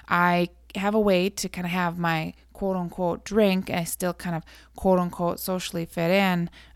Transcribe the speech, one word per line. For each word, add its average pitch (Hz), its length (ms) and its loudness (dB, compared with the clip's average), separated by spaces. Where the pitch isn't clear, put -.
I 175 420 2
have 202 180 0
a 220 60 4
way 196 300 2
to - 180 -6
kind 180 180 -8
of 170 60 -4
have 175 260 -2
my 165 360 -2
quote 190 240 -4
unquote 175 480 -4
drink. 196 460 2
I 175 140 -2
still 175 280 -4
kind 175 240 -6
of 160 60 -6
quote 185 220 4
unquote 175 420 -2
socially 180 460 -4
fit 170 240 -2
in, 185 400 2